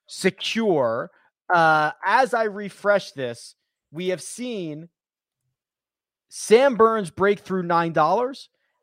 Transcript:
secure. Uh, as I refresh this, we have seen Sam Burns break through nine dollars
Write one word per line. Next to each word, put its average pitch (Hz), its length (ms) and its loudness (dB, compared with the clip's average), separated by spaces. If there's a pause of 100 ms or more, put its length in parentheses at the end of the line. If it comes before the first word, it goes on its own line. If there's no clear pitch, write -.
secure. 165 1040 -2 (360)
Uh, 156 440 4 (120)
as 220 300 2
I 226 120 0
refresh 202 680 -2
this, 120 420 -10 (380)
we 175 160 -8
have 180 160 -4
seen 175 680 -10 (1400)
Sam 254 440 4
Burns 220 380 2
break 196 300 0
through 185 220 -4
nine 170 300 0
dollars 190 560 -2 (340)